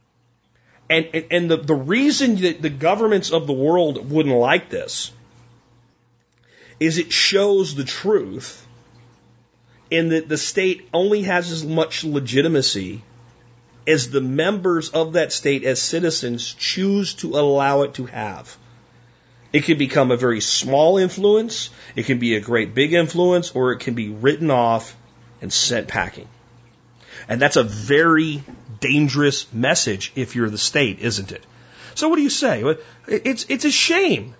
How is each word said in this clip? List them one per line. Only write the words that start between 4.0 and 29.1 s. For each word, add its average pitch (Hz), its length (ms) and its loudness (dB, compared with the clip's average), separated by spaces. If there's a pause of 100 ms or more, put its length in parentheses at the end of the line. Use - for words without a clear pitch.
wouldn't 147 240 2
like 131 360 2
this - 420 -8 (1700)
is 160 180 0
it 170 140 -2
shows 196 640 2
the 139 80 -4
truth 131 840 -4 (1200)
in 165 200 2
that 160 200 0
the 151 80 -2
state 185 560 -2
only 202 300 2
has 175 300 -2
as 160 120 -6
much 160 380 -2
legitimacy 135 1000 0 (840)
as 139 240 2
the 135 100 0
members 165 720 0
of 160 220 -2
that 160 200 0
state 139 300 -2
as 127 180 0
citizens 156 720 -4
choose 196 600 -2
to 151 240 -4
allow 139 440 2
it 139 120 -4
to 127 120 -8
have. 104 500 -12 (960)
It 147 100 2
can 160 140 2
become 135 320 2
a 120 60 2
very 120 240 0
small 151 580 2
influence. 208 720 0 (240)
It 120 120 -4
can 127 120 2
be 117 160 0
a 107 60 0
great 107 340 -2
big 143 180 2
influence, 175 600 2
or 127 180 0
it 120 80 -2
can 120 160 -6
be 110 140 -4
written 147 420 -6
off 117 460 0 (440)
and - 120 -12
sent 113 340 -2
packing. - 400 -6 (1040)
And 113 120 -2
that's 143 140 4
a 139 80 6
very 143 800 2 (380)
dangerous 143 720 2